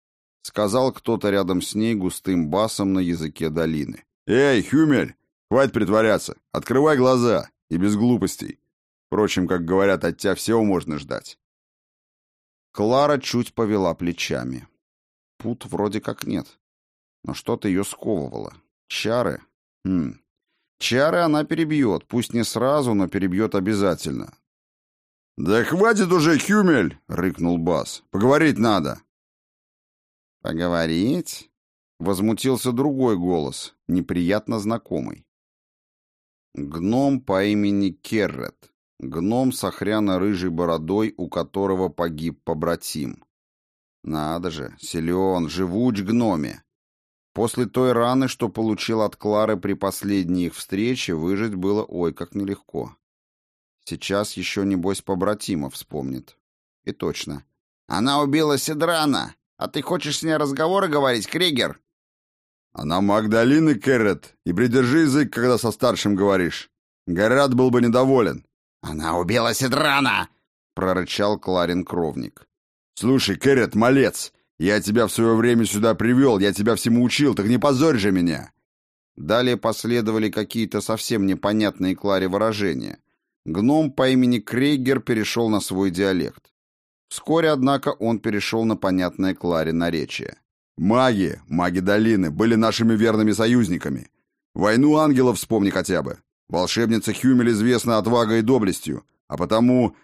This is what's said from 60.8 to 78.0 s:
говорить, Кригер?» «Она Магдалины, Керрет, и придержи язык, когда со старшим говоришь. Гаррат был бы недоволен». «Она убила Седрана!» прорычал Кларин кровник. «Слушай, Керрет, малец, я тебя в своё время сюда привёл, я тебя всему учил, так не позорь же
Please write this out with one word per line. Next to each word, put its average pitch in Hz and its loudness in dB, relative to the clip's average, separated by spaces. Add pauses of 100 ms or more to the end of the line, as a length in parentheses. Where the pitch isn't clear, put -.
говорить, 135 0
Кригер?» 143 -2 (920)
«Она 80 -2
Магдалины, 113 2
Керрет, 110 0
и 87 -2
придержи 123 2
язык, 147 2
когда 120 2
со 110 -2
старшим 104 0
говоришь. 92 0 (360)
Гаррат 120 2
был 127 4
бы 120 4
недоволен». 123 2 (380)
«Она 80 -4
убила 113 0
Седрана!» 135 0 (460)
прорычал 92 -2
Кларин 87 0
кровник. 80 -6 (480)
«Слушай, 131 0
Керрет, 135 2
малец, 120 2 (240)
я 98 2
тебя 110 2
в 95 -4
своё 113 4
время 113 4
сюда 107 2
привёл, 123 4
я 101 2
тебя 107 0
всему 117 2
учил, 127 2
так 101 -2
не 120 2
позорь 143 4
же 101 2